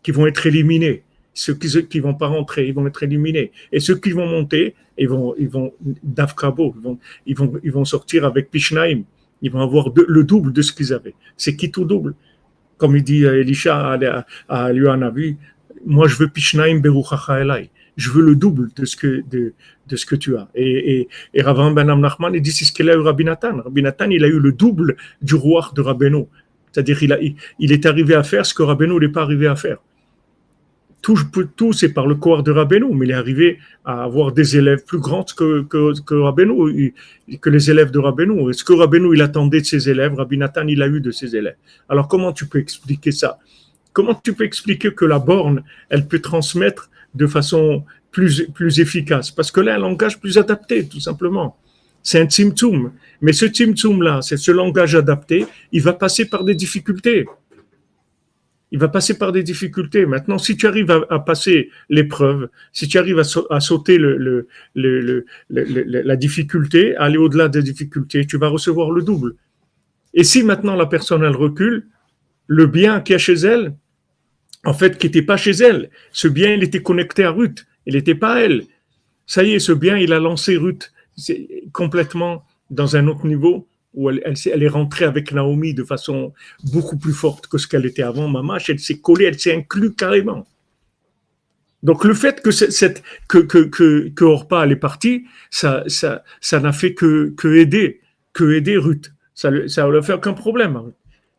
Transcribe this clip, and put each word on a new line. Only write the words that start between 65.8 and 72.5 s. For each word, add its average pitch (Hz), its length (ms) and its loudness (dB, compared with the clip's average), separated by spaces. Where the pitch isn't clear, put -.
le, 123 200 -4
la 135 140 0
difficulté, 147 800 0
à 151 80 -2
aller 151 140 2
au-delà 160 300 4
des 143 140 0
difficultés, 143 640 -4
tu 143 120 -4
vas 151 100 0
recevoir 160 440 -2
le 175 100 0
double. 160 320 -4
Et 170 100 6
si 240 200 4
maintenant 202 320 0
la 165 100 0
personne, 156 380 0
elle 143 120 2
recule, 180 520 -2
le 156 200 6